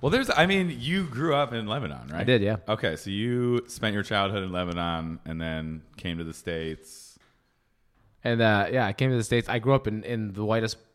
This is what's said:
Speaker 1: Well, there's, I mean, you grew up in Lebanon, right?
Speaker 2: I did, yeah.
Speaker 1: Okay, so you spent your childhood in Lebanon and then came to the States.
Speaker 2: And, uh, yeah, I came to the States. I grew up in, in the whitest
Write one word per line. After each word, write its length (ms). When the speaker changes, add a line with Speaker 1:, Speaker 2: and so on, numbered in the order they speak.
Speaker 1:
Well, 80
there's, 200
I 160
mean, 320
you 260
grew 300
up 200
in 120
Lebanon, 460
right? 80
Speaker 2:
I 40
did, 180
yeah. 140
Speaker 1:
Okay, 260
so 160
you 580
spent 260
your 80
childhood 420
in 80
Lebanon 720
and 160
then 400
came 220
to 60
the 100
States. 840
Speaker 2:
And, 180
uh, 300
yeah, 160
I 60
came 180
to 60
the 80
States. 240
I 100
grew 160
up 120
in, 180
in 280
the 120
whitest 320